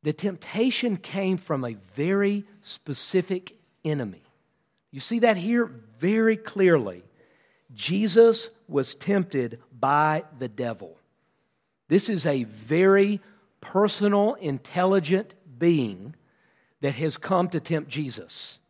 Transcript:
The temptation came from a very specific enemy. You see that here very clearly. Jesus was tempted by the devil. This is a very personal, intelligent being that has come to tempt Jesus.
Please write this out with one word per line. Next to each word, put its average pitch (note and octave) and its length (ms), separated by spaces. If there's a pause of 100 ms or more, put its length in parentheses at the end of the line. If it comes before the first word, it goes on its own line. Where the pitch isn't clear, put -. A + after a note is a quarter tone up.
The D3+ 100
temptation G3+ 840
came F#3+ 400
from C#3+ 280
a A#2 100 (200)
very G3+ 500 (180)
specific - 920 (280)
enemy. B2+ 380 (680)
You C3+ 100
see A#3 180
that A3 180
here A3+ 300 (320)
very A3 380
clearly. D#3 680 (720)
Jesus G#3 760 (200)
was C3+ 260
tempted C#3 640 (180)
by D3+ 460 (140)
the B2+ 100
devil. G#2 480 (920)
This G3 200
is F3 160
a C#3 200
very F#3 760 (400)
personal, G3+ 760
intelligent F3+ 1000 (240)
being B2+ 560 (680)
that C#3 120
has D3 220
come F3+ 320
to F3 100
tempt D3+ 320
Jesus. A#2+ 800